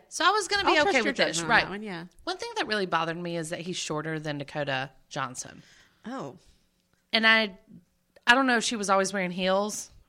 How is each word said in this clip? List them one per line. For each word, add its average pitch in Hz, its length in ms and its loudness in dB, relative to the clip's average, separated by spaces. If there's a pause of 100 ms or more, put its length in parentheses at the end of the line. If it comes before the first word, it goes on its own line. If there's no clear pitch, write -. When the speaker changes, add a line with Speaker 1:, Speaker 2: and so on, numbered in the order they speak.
Speaker 1:
So - 160 -4
I 349 60 8
was 427 160 2
gonna 403 180 0
be 320 120 4
Speaker 2:
I'll 294 60 6
trust 392 60 4
Speaker 1:
okay 320 80 4
Speaker 2:
your 226 100 4
Speaker 1:
with 269 100 -2
this, 165 200 2
Speaker 2:
judgment 170 80 -2
on 160 40 -4
Speaker 1:
right. 220 140 6
Speaker 2:
that - 60 -4
one, 196 140 -8
yeah. 175 220 -10 (200)
Speaker 1:
One 359 120 -4
thing 466 200 -10
that 392 100 -2
really 214 180 0
bothered 165 320 -2
me 175 200 -6
is 160 120 -6
that 170 120 -8
he's 170 160 -8
shorter 156 420 -6
than 151 180 -6
Dakota 139 540 -4 (180)
Johnson. 135 540 -8 (420)
Speaker 2:
Oh. 208 300 -10 (760)
Speaker 1:
And 226 140 0
I, 220 320 4 (720)
I 240 80 10
don't 269 100 4
know 247 120 2
if 214 60 0
she 240 120 -2
was 202 140 -4
always 190 240 4
wearing 180 180 -2
heels 190 580 -2 (200)